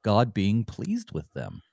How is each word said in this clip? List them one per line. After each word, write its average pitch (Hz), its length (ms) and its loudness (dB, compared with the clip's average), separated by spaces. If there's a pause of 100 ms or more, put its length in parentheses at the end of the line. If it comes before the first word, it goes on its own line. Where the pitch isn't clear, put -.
God 107 280 4
being 104 300 2
pleased - 480 -6
with - 220 -6
them. - 280 -10 (120)